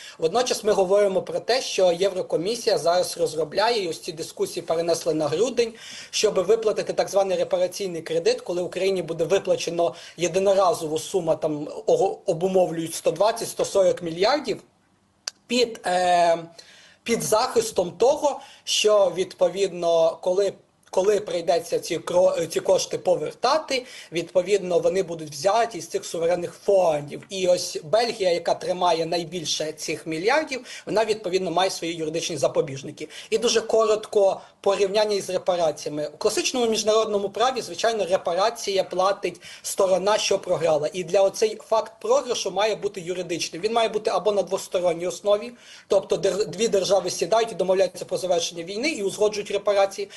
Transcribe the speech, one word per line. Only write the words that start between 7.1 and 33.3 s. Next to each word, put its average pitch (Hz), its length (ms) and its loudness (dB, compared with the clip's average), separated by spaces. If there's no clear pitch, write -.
репараційний 180 640 -2
кредит, 170 380 0
коли 180 220 -4
Україні 185 400 -2
буде 160 220 -4
виплачено 170 720 0
єдиноразову 170 800 2
суму, 160 380 0
там, 151 320 -4
ого-, 147 400 2
обумовлюють 170 680 0
сто - 160 0
двадцять, 190 380 0
сто - 160 -4
сорок 180 380 2
мільярдів 196 600 0
під, 233 400 0
е, 180 520 4
під 226 200 -2
захистом 214 680 0
того, 285 500 2
що, 208 520 4
відповідно, 175 1040 2
коли, 190 320 0
коли 196 300 2
прийдеться 170 580 -2
ці 160 200 -4
кро-, 180 480 2
ці - 140 -4
кошти 175 380 0
повертати, 247 880 0
відповідно, 180 680 0
вони 175 240 2
будуть 156 280 -8
взяті 196 500 0
з 151 60 -12
цих 190 180 -6
суверенних 170 480 -2
фондів. 151 640 2
І 190 200 0
ось 180 360 0
Бельгія, 208 460 2
яка 175 240 0
тримає 170 520 0
найбільше 165 640 -4
цих 151 340 -8
мільярдів, 247 800 -2
вона, 208 180 2
відповідно, 185 460 -2
має 185 200 0
свої 170 240 -6
юридичні 160 420 -4
запобіжники. 151 720 -4